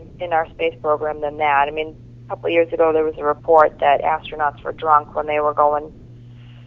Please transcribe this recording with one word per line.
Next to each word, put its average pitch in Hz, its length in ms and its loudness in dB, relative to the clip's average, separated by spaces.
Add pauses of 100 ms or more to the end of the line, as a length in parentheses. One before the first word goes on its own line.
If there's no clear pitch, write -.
(200)
in 175 140 -6
our 160 160 -2
space 165 320 -6
program 151 400 -4
than 147 160 -6
that. 143 300 0
I 147 40 -8
mean, 156 240 -8 (300)
a - 40 -18
couple - 180 -8
of 170 60 -2
years 165 180 2
ago 165 220 2
there 156 100 2
was 156 140 -4
a 147 60 -8
report 156 560 2
that 143 220 2
astronauts 156 640 -4
were 147 80 -6
drunk 147 420 0
when 151 140 -6
they 151 140 -2
were 147 120 0
going, 147 400 0 (720)